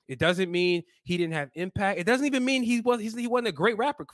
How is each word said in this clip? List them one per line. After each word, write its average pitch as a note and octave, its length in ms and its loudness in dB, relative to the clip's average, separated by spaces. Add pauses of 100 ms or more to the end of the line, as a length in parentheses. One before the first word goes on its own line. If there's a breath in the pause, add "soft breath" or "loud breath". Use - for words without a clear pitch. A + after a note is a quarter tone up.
It B2+ 120 -10
doesn't F3 320 2
mean F3 320 2 (180 soft breath)
he F3 140 -2
didn't E3+ 180 -2
have C#3+ 200 -4
impact. F#3+ 440 -4
It F3 60 -6
doesn't B3+ 220 2
even C4 180 0
mean C4 180 2
he A#3+ 180 0
was, A#3+ 200 2
he's, A3 160 -8
he A#3+ 100 -4
wasn't A#3 220 0
a F#3+ 40 -2
great F#3+ 240 2
rapper. B3 380 -2